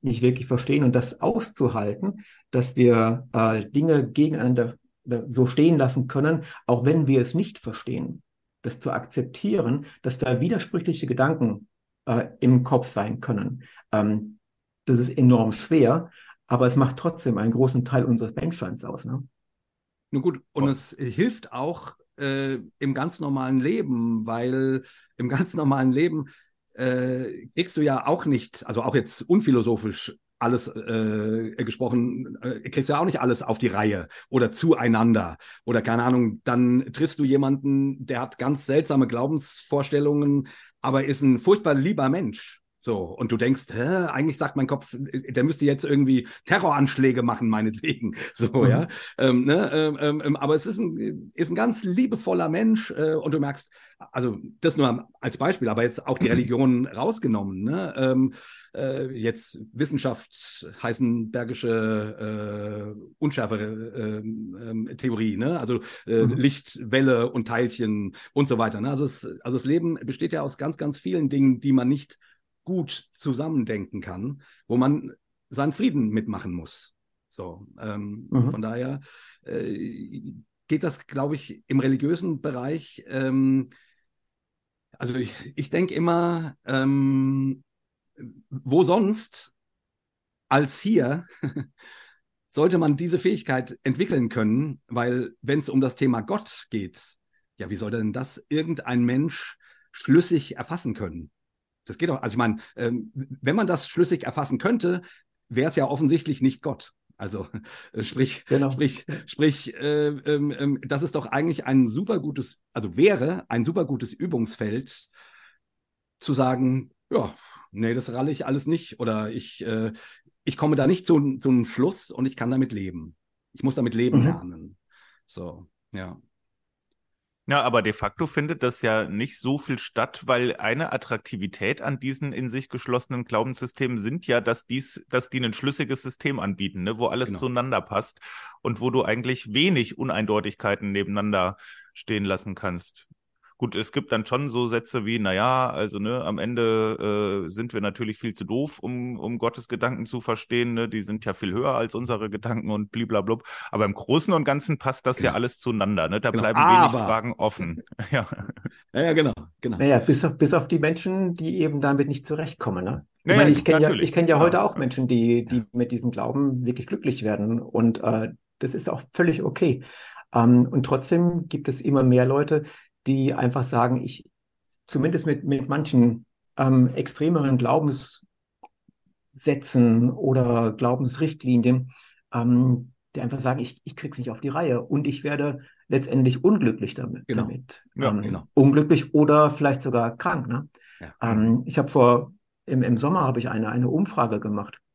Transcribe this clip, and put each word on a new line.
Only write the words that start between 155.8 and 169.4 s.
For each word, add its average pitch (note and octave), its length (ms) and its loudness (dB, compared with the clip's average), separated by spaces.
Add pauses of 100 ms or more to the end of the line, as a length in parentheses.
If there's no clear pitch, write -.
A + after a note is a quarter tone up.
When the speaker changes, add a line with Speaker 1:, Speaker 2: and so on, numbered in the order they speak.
Speaker 3:
ne? G2+ 140 -2
Da B2 100 0
Speaker 2:
Genau. A2+ 100 0
Speaker 3:
bleiben A#2 280 4
wenig F3 240 8
Speaker 2:
Aber B2 60 2
Speaker 3:
Fragen A2 340 0
offen. F2+ 500 -4 (140)
<laughs> - 140 -8
Ja. B2 160 0 (640)
Speaker 2:
Ja, C3+ 80 2
ja, E3 120 4
genau, D3+ 200 4 (260)
genau. A#2 180 -4
Speaker 1:
Naja, C3+ 220 6
bis C#3 240 4
auf, D3+ 140 0
bis D#3 160 4
auf D3 160 0
die E3+ 100 2
Menschen, F3 540 0
die E3+ 260 -4
eben D3 220 0
damit C#3 260 2
nicht C3+ 180 -6
zurechtkommen, C3 600 -6
ne? D2+ 200 -6 (180)
Ich - 20 -8
Speaker 3:
Naja, F#3 140 6
Speaker 1:
meine, D3 120 10
ich C#3+ 60 8
Speaker 3:
gut, - 80 -2
Speaker 1:
kenn E3 160 6
ja, - 0 -
Speaker 3:
natürlich. D#3 220 4
Speaker 1:
ich E3 100 -2
kenn E3+ 140 4
ja D#3+ 100 6
Speaker 3:
Ja, C#3+ 40 6
Speaker 1:
heute F3 220 6
auch G#3 120 0
Speaker 3:
ja. - 40 -8
Speaker 1:
Menschen, B2+ 300 -2
die, A#2+ 340 2
die B2 140 -2
Speaker 2:
Ja. A2+ 160 -2
Speaker 1:
mit A#2+ 180 -2
diesem B2 200 -2
Glauben B2+ 540 -2
wirklich B2 220 -4
glücklich C#3+ 360 -2
werden. G#2+ 360 0
Und, A2+ 420 2
äh, A2 280 0 (300)
das C3 140 -4
ist - 160 -4
auch B2+ 120 -4 (120)
völlig D#3+ 300 2